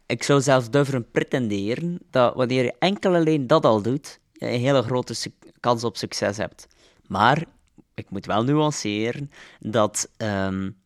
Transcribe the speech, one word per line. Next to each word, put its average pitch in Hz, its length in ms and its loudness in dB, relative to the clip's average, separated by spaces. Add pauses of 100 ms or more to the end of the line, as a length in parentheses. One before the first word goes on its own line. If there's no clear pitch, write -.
ik - 160 -4
zou 143 180 4
zelfs 131 300 2
durven 135 400 0
pretenderen 123 880 -4 (120)
dat 123 240 2
wanneer 127 300 0
je 117 140 -2
enkel 190 360 0
alleen 156 320 2
dat 147 180 4
al 110 180 4
doet, 123 380 -6 (120)
je - 140 -10
een 117 140 -2
hele 135 220 2
grote 120 320 -4
suc-, - 320 -10 (140)
kans 120 240 0
op 113 120 -4
succes 101 400 -4
hebt. 95 300 -10 (400)
Maar 123 380 4 (500)
ik - 160 -14
moet 98 160 -10
wel 101 180 0
nuanceren 143 880 -2 (300)
dat, 107 560 -2
ehm, 98 540 -4 (160)